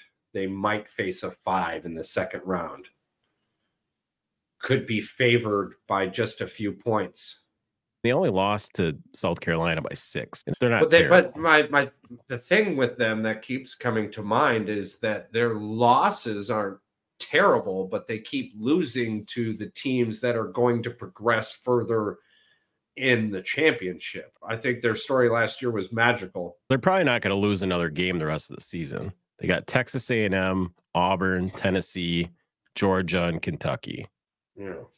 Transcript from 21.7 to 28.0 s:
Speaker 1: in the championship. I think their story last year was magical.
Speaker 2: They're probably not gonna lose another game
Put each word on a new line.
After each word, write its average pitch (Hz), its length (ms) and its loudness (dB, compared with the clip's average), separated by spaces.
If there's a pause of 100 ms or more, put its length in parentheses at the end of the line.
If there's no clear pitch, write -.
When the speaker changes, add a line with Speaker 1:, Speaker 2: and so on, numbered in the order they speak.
Speaker 1:
in 120 340 2
the 92 120 -6
championship. 92 880 -2 (160)
I 113 80 -4
think 123 240 -2
their 113 140 2
story 123 340 2
last 113 320 0
year 123 100 -2
was 101 220 -4
magical. 113 640 0 (140)
Speaker 2:
They're 131 80 4
probably 185 260 2
not 120 160 2
gonna 98 140 0
lose 101 260 2
another 87 300 0
game 90 280 0